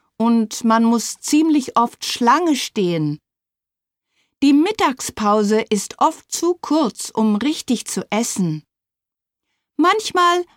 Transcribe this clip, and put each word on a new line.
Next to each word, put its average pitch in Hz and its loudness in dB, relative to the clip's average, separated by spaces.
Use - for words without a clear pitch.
und 226 0
man 226 4
muss 226 0
ziemlich 302 0
oft - -2
Schlange 294 2
stehen. 170 -2
Die 277 6
Mittagspause 220 0
ist - -4
oft - -2
zu 349 -2
kurz, - -2
um 220 0
richtig 254 -4
zu - -6
essen. 185 -2
Manchmal 359 2